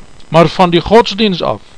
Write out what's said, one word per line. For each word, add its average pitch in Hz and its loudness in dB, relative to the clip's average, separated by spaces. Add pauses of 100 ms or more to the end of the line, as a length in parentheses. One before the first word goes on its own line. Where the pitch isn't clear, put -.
(340)
maar 160 4
van 180 -2
die 170 2
godsdiens 202 0
af. 107 -6 (160)